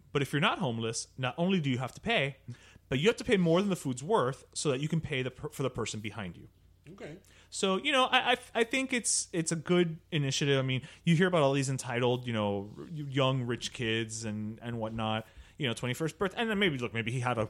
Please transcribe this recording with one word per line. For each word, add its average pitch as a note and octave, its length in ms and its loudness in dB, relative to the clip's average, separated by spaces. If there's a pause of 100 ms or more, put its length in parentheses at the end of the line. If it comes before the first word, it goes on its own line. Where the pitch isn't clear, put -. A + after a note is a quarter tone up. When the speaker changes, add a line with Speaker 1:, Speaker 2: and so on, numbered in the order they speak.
(120)
Speaker 1:
but C#3+ 100 2
if C#3 100 -4
you're D3 80 2
not A#3 180 2
homeless, A#2 480 -2 (100)
not B2+ 220 -4
only F#3 220 2
do C#3+ 100 0
you B2 80 2
have B2+ 160 -4
to - 60 -18
pay, D3 360 0 (540)
but C3+ 80 0
you D#3+ 100 2
have A#3+ 80 4
to - 80 -8
pay B3 140 4
more E3+ 220 6
than G#3 100 2
the F3 60 0
food's B2+ 260 -4
worth C#3+ 500 0
so - 180 -2
that C3 100 0
you D3 80 -2
can E3 120 2
pay C3+ 220 -4
the B2+ 80 -4
per-, - 200 -12
for - 120 -6
the C3 80 0
person A2 300 -6
behind G2+ 360 -10
you." - 120 -18 (440)
Speaker 2:
Okay. F#3 240 -14 (340)
Speaker 1:
So, F#3+ 280 0
you C#4 140 -2
know, C4 120 6
I, B3 280 2
I, B3 40 2 (180)
I A#3 100 4
think C4 280 -2
it's, - 400 0
it's E3 200 0
a E3 40 0
good E3+ 420 2 (140)
initiative. C#3 460 2
I C3 40 2
mean, C3 200 0 (220)
you E3+ 120 6
hear F3+ 120 6
about F3 140 4
all C#3 100 6
these C#3 180 2
entitled, B2 560 0
you A#2+ 60 -2
know, G#2 460 0
r-, - 140 -10
young C3+ 500 0
rich A#2+ 300 -4
kids A2+ 520 -4
and, G#2+ 380 -6
and A#2 160 -6
whatnot. A2 480 -4 (320)
You D3 100 -2
know, A#2 40 0
twenty-first B2+ 460 -4
birth-, F#3+ 180 -2
and A3+ 140 -2
then G#3 80 0
maybe, F#3+ 180 2
look, A#2+ 160 -4
maybe A2+ 180 -4
he B2+ 100 -2
had A#2+ 180 0
a G#2+ 100 0